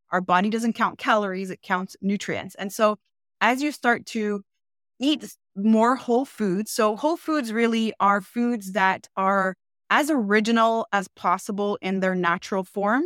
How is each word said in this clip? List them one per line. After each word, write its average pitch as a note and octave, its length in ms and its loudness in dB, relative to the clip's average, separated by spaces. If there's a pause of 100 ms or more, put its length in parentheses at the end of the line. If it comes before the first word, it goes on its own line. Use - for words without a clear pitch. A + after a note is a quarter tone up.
(120)
our F3+ 100 0
body F#3 280 2
doesn't A3+ 240 0
count - 260 -2
calories, G3 500 0
it - 120 -12
counts F#3 400 -4
nutrients. F#3+ 540 -4
And F#3+ 160 -10
so G#3+ 260 2 (440)
as B3 200 2
you D4 120 -2
start A#3+ 340 -2
to G#3 360 -4 (560)
eat C#4 360 -2 (180)
more A3 440 4
whole A#3+ 260 0
foods, G#3 480 -4
so G#3+ 240 2
whole D#4 220 -2
foods C#4+ 340 -4
really A3+ 480 0
are G3+ 220 2
foods A#3+ 500 -4
that F#3+ 460 0
are F#3+ 380 0 (360)
as C#4+ 200 4
original A3+ 800 2
as G3 140 0
possible G3+ 720 -2
in F#3 180 -2
their F#3 140 0
natural F3+ 500 -2
form. G#3 420 0